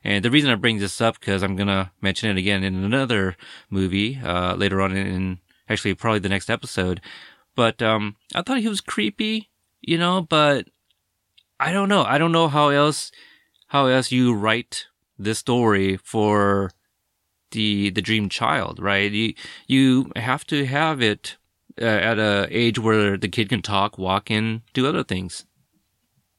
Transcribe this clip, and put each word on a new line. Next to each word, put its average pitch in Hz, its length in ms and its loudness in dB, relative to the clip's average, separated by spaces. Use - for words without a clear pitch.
And 101 220 0
the 120 60 0
reason 143 200 4
I 117 60 2
bring 110 220 0
this 98 220 -4
up, 113 200 0
'cause 98 220 -2
I'm 98 140 -2
gonna 95 440 -2
mention 98 300 -2
it 95 80 0
again 95 260 0
in 95 180 -2
another 107 540 0
movie, 98 540 0
uh, 90 320 -2
later 95 240 0
on 95 160 0
in, 98 100 -2
in 92 320 -4
actually 107 260 -2
probably 110 260 0
the 95 100 -4
next 95 180 -2
episode. 92 540 -4
But, 117 280 0
um, 107 340 0
I - 80 -2
thought 262 180 -2
he 220 80 -2
was 202 120 -4
creepy, 214 720 -4
you 165 160 0
know, 180 240 0
but 147 440 2
I 170 120 2
don't 196 160 0
know. 196 160 4
I 127 140 2
don't 165 140 2
know 165 160 4
how 147 220 4
else, 143 400 2
how 139 180 2
else 127 260 2
you 123 200 4
write 110 540 -2
this 107 220 -2
story 104 560 2
for 101 760 2
the, 101 380 0
the 95 120 -2
dream 104 260 -2
child, 113 520 -2
right? 98 300 0
You, 107 240 -2
you 131 500 4
have 127 300 -4
to 143 200 -2
have 147 360 -2
it, - 340 -2
uh, 113 40 -2
at 107 340 2
a 104 320 2
age 117 280 0
where 107 380 2
the 101 120 -4
kid 101 200 -2
can 107 140 -2
talk, 101 360 -2
walk, 95 320 -2
and 110 320 -2
do 131 140 0
other 151 180 -2
things. 92 400 -8